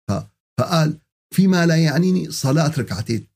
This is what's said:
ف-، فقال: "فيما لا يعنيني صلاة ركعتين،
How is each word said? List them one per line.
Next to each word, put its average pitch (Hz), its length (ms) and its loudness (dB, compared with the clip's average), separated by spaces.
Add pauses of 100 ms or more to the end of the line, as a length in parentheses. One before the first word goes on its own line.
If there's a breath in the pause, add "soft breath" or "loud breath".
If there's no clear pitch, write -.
(100)
ف-، 101 160 -4 (320)
فقال: 156 400 0 (360)
"فيما 185 320 4
لا 160 100 2
يعنيني 165 540 0
صلاة 151 480 0
ركعتين، 107 580 -6